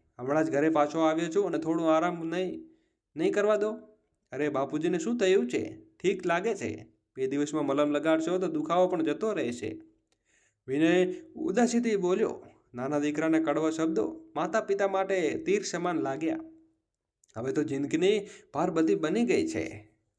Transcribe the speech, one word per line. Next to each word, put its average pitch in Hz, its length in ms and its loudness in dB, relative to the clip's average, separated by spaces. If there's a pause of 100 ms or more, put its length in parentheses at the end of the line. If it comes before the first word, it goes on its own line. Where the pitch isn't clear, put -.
(180)
હમણાં 143 260 2
જ 160 60 -2
ઘરે 147 200 4
પાછો 151 300 2
આવ્યો 160 280 2
છું 190 180 2
અને 165 120 -2
થોડું 160 380 2
આરામ 170 300 0
નહીં, 170 420 -6 (480)
નહીં 180 160 0
કરવા 208 240 2
દો?" 208 160 -2 (600)
"અરે, 143 160 -2
બાપુજીને 151 500 -2
શું 233 200 -2
થયું 208 300 4
છે? - 340 -6 (200)
ઠીક 185 240 0
લાગે 180 280 0
છે, 104 340 -8 (280)
બે 131 100 -2
દિવસમાં 147 400 -2
મલમ 143 240 2
લગાડશો 160 480 0
તો 180 100 -2
દુખાવો 170 400 2
પણ 175 140 -2
જતો 156 300 -2
રહેશે," - 480 -6 (840)
વિનય 170 460 2 (220)
ઉદાસીથી 233 600 2
બોલ્યો. 185 500 0 (280)
નાના 135 240 -2
દીકરાના 156 400 2
કડવા 156 320 2
શબ્દો 160 500 -2 (160)
માતા 190 240 0
પિતા 202 280 0
માટે 190 580 0
તીર 196 160 2
સમાન 170 360 -4
લાગ્યા. 147 420 -4 (960)
હવે 127 160 -4
તો 151 100 0
જિંદગીની 160 640 0 (260)
પાર 170 180 0
બધી 160 240 2
બની 160 300 0
ગઈ 147 240 2
છે. - 440 -8 (260)